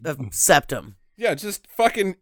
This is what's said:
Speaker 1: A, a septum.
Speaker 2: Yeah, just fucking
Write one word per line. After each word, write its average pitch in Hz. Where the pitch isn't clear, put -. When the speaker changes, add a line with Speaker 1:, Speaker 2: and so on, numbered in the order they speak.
Speaker 1:
A, 160
a 143
septum. 131
Speaker 2:
Yeah, 214
just 202
fucking 220